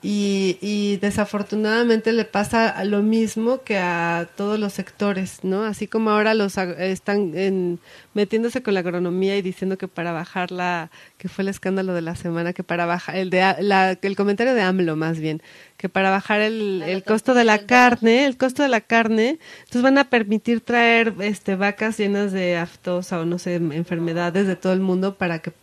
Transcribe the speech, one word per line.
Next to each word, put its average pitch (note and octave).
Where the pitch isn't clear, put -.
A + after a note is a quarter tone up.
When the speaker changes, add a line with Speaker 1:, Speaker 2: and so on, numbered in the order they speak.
Speaker 1:
y, G3
y G3+
desafortunadamente G#3+
le A3+
pasa G#3
lo G3+
mismo A3+
que G#3
a E3+
todos G#3
los G3+
sectores, F#3+
¿no? F#3+
Así G#3
como A3
ahora G#3+
los G3+
ag-, F3
están F#3+
en, F#3
metiéndose A3+
con G#3
la F#3
agronomía F3+
y G3+
diciendo F#3+
que F#3
para E3+
bajar F3
la, F3
que F#3+
fue -
el G3
escándalo F#3+
de E3+
la E3
semana, E3+
que F3+
para F3
bajar, E3+
el F#3
de F#3
a-, F#3+
la, F#3+
el G3
comentario G3+
de A3+
amlo, F#3
más D#3+
bien, D#3
que -
para F#3+
bajar G3
el, G#3+
Speaker 2:
Ah, D#3
Speaker 1:
el F#3
Speaker 2:
la F#3+
Speaker 1:
costo A3
de A#3+
la G#3+
Speaker 2:
tortilla, G#3
¿verdad? B3
Speaker 1:
carne, A#3
el B3+
costo B3+
de C#4
la A#3
carne, A3+
entonces -
van C4+
a C#4
permitir A3
traer, A#3
este, G3
vacas G#3
llenas G3+
de F3+
aftosa F3+
o E3
no F3
sé, F3+
enfermedades E3+
de F#3
todo F#3
el F#3+
mundo F#3+
para E3+
que -